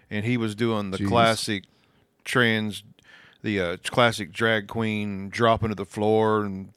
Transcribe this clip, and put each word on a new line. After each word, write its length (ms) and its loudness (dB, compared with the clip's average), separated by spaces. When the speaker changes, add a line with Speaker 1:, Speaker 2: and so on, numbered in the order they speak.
Speaker 1:
And 160 -4
he 120 0
was 180 -2
doing 360 -2
the 60 -6
Speaker 2:
Jeez. 120 -2
Speaker 1:
classic 540 2
trans, 600 0
the, 180 -2
uh, 240 -2
classic 480 2
drag 360 0
queen 640 -4
dropping 400 2
to 60 -4
the 100 -6
floor 600 2
and 320 -8